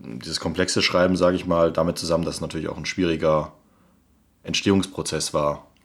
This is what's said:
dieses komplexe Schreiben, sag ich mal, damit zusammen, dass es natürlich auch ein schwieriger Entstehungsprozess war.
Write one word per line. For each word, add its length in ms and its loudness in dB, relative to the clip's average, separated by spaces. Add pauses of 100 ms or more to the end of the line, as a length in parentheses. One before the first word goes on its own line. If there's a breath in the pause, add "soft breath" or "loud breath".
dieses 380 -10
komplexe 420 0
Schreiben, 360 4
sag 180 4
ich 100 -4
mal, 260 4
damit 280 0
zusammen, 240 0
dass 120 -4
es 60 -8
natürlich 280 -6
auch 80 -8
ein 80 -10
schwieriger 640 0 (920 soft breath)
Entstehungsprozess 920 0
war. 340 -2 (180)